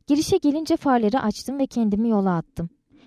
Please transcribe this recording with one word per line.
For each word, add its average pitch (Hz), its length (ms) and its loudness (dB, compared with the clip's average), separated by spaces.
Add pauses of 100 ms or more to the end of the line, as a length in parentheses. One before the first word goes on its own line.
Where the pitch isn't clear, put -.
Girişe 311 300 2
gelince 311 400 0
farları 240 440 2
açtım 226 380 -4
ve 269 60 0
kendimi 226 440 0
yola 190 280 0
attım. 165 320 -8 (380)